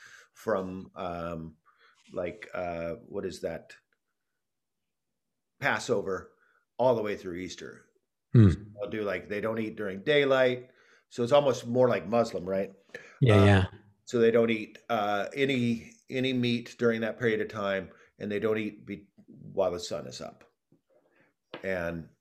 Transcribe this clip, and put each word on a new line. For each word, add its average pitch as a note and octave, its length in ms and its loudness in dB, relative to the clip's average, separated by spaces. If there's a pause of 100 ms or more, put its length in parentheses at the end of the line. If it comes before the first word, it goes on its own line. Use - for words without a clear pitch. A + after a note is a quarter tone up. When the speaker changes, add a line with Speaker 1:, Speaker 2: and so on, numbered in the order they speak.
(340)
Speaker 1:
from, F#2+ 600 -6
um, E2+ 580 -8 (600)
like, F2+ 420 -8
uh, E2+ 380 -6 (140)
what G2 180 -8
is E2+ 160 -10
that? E2 320 -10 (1900)
Passover G#2+ 720 -2 (460)
all B2 180 4
the A2+ 80 -2
way G#2 120 -4
through F#2 200 -10
Easter. E2+ 500 -12 (480)
Speaker 2:
Hmm. A2 160 10
Speaker 1:
So D#2+ 80 4 (240)
they'll G#2 80 -6
do, G#2+ 140 -4
like, F#2 260 -6
they G2+ 120 -6
don't A2 180 -4
eat A2 160 -6
during G2 260 -8
daylight. C3 680 2 (400)
So - 140 -4
it's A#2+ 100 -2
almost B2+ 340 4
more B2 220 4
like F#2+ 180 -2
Muslim, G#2+ 380 0
right? F#2+ 260 -2 (500)
Speaker 2:
Yeah, A#2 200 8
Speaker 1:
Uh, G2 40 8
Speaker 2:
yeah. G2 200 6 (400)
Speaker 1:
so B2 140 -2
they A2+ 120 6
don't A#2 180 4
eat, A2 280 -4 (120)
uh, G#2 360 0 (100)
any, B2 560 -2 (180)
any C3 240 -2
meat A#2+ 460 -2
during A2+ 220 2
that A2 180 -4
period A2 220 0
of G#2 80 -6
time, G2 400 -2 (300)
and G#2 120 -6
they G#2 80 -2
don't A2 180 0
eat A2 280 -8
be-, G2+ 200 -12 (480)
while F#2+ 180 0
the F2 80 -6
sun C#2+ 280 -8
is B1+ 140 -14
up. - 220 -16 (1200)
And E2+ 440 -4 (140)